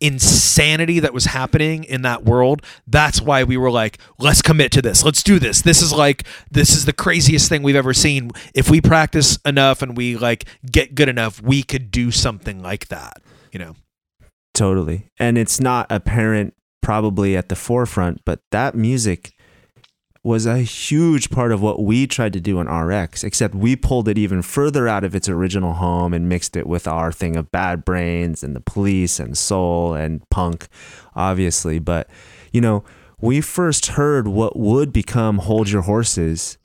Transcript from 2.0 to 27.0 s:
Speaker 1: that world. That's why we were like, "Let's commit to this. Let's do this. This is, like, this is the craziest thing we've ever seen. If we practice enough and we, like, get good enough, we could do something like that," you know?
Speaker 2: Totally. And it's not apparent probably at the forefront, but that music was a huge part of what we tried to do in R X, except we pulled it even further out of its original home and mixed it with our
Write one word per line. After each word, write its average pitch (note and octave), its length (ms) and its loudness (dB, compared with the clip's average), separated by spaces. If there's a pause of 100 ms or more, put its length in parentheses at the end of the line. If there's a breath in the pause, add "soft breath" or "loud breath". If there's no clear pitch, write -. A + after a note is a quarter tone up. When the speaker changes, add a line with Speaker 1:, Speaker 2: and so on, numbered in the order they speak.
Speaker 1:
that A#2+ 220 -4
world. B2 380 2 (260 loud breath)
That's D3+ 320 2
why C#3 240 2
we B2+ 120 0
were B2+ 140 2
like, A2 280 -2 (200 soft breath)
"Let's C#3+ 240 4
commit D3+ 300 4
to C#3 100 4
this. G#2+ 220 2
Let's D3+ 180 2
do G3 160 6
this. A#2 240 0
This E3 180 6
is, D#3+ 120 0
like, C#3+ 320 2 (260 loud breath)
this D3 240 4
is C#3 100 2
the D3 80 2
craziest D#3+ 560 2
thing D3 140 0
we've C#3 140 4
ever C3 180 2
seen. C3+ 380 0 (200 loud breath)
If F3 160 2
we D#3 120 6
practice D#3 640 4
enough C#3 380 2
and B2 140 -6
we, B2 200 -2
like, A#2 300 -2 (220 loud breath)
get C3 280 -4
good C#3 120 4
enough, A2+ 320 -4
we C3 220 2
could B2+ 300 -8
do A#2+ 180 0
something G#2 500 -4
like F#2 280 -10
that," - 340 -16 (300 soft breath)
you F#2 80 -14
know? E2 160 -18 (760)
Speaker 2:
Totally. F#2+ 640 0
And A#2+ 220 0
it's - 220 -2
not B2+ 300 0
apparent A2 640 -2 (280)
probably G2+ 540 0
at F2+ 140 -4
the F#2 60 -4
forefront, A2+ 680 -2
but - 160 -4 (100)
that A#2 240 -2
music A2+ 560 -2 (920 soft breath)
was A2+ 240 0
a A#2+ 140 0
huge D3+ 680 0
part A#2+ 240 0
of G2 80 0
what G#2 240 0
we A#2+ 220 2
tried A2 260 -2
to F#2+ 80 -6
do F#2+ 180 -2
in E2+ 80 -2
R E2 240 -2
X, F#2+ 320 -4
except G#2 320 -2
we A#2 220 2
pulled A#2+ 320 0
it G#2 80 0
even F#2+ 240 0
further C#3 480 0
out G2 160 -2
of F#2 100 -4
its G2 140 -4
original F#2 460 -2
home F2 400 0
and E2+ 120 -2
mixed F2+ 300 -2
it - 100 -4
with E2+ 220 -4
our E2 240 -2